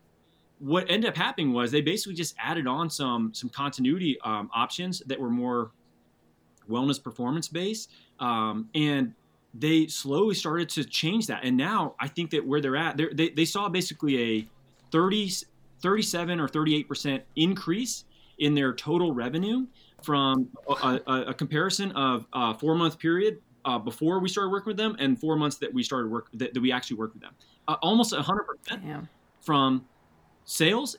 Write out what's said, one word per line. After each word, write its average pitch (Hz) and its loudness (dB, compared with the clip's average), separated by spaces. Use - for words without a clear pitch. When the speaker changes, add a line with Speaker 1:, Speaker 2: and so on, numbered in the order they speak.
Speaker 1:
what 165 2
ended 214 2
up - -4
happening 175 0
was 120 2
they 151 4
basically 180 -2
just 165 -6
added 139 -2
on 151 0
some, 120 -2
some 123 -8
continuity, 139 0
um, 107 -4
options 175 -2
that 131 -4
were 123 -4
more 120 -2
wellness 131 0
performance 127 -4
based, 190 -6
um, 110 -2
and 143 2
they 156 4
slowly 165 0
started 170 -2
to 151 -2
change 214 0
that. 107 -2
And 127 2
now 170 0
I 139 -2
think 165 -4
that 147 0
where 143 2
they're 135 0
at, 160 0
they're, 156 0
they, 160 2
they 160 0
saw 202 0
basically 160 0
a 110 0
thirty, 190 2
thirty-seven 180 0
or 151 0
thirty-eight 151 0
percent 139 -4
increase 185 0
in 147 2
their 139 2
total 165 0
revenue 175 -2
from 135 2
a, 131 0
a, 131 0
a 131 -6
comparison 185 -2
of 127 0
a 117 0
four-month 160 0
period, 190 2
uh, 123 0
before 156 0
we 185 0
started 190 -2
working 196 -2
with 202 -4
them 214 0
and 135 2
four 156 2
months 147 2
that 123 -6
we 127 2
started 120 -2
work, 113 -4
that, 120 -4
that 123 0
we 127 4
actually 123 -2
worked 110 -6
with - -20
them. - -18
Uh, - 0
almost 226 4
a 147 0
hundred 196 0
percent 190 -10
Speaker 2:
Damn. 151 -10
Speaker 1:
from 135 2
sales, 214 2